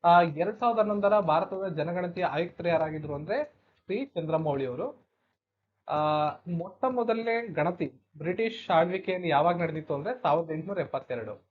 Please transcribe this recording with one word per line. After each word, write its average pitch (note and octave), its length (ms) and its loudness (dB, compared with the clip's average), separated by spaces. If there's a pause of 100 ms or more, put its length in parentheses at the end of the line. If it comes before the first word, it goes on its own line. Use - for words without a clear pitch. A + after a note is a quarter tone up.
ಆ, F3 140 10
ಎರಡ್ E3+ 360 0
ಸಾವಿರದ A#3 220 2
ಹನ್ನೊಂದರ G#3 400 4
ಭಾರತದ F#3+ 560 0
ಜನಗಣತಿಯ F3 500 -2
ಆಯುಕ್ತರು E3+ 420 -4
ಯಾರಾಗಿದ್ರು D#3 480 -2
ಅಂದ್ರೆ G3+ 300 -4 (400)
ಶ್ರೀ A#3 200 -4
ಚಂದ್ರಮೌಳಿ D#3 600 -2
ಅವರು. D3+ 380 -8 (880)
ಆ, D3+ 400 2
ಮೊಟ್ಟ F3 600 -6
ಮೊದಲನೇ A#3 580 0
ಗಣತಿ D#3 460 -2 (240)
ಬ್ರಿಟಿಷ್ F#3 520 -4
ಆಳ್ವಿಕೆಯಲ್ಲಿ F3+ 600 2
ಯಾವಾಗ E3+ 320 4
ನಡೆದಿತ್ತು D#3 320 -4
ಅಂದ್ರೆ G3 280 -4
ಸಾವಿರದ D#3+ 300 2
ಎಂಟುನೂರ F3+ 280 -4
ಎಪ್ಪತ್ತೆರಡು. A#2 720 -6